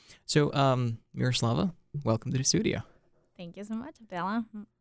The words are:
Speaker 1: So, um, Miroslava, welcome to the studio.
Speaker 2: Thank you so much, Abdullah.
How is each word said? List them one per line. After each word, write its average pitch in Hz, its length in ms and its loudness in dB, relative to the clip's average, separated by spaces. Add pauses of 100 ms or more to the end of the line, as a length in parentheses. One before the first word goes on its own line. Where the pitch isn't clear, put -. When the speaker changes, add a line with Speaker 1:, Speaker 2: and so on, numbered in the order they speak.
(240)
Speaker 1:
So, 147 300 2
um, 127 440 2 (160)
Miroslava, 127 600 0 (300)
welcome 113 280 0
to 131 60 0
the 135 60 0
studio. - 360 2 (560)
Speaker 2:
Thank 175 200 -14
you 196 80 -10
so 214 100 -8
much, 262 260 -10
Abdullah. 208 460 -4 (340)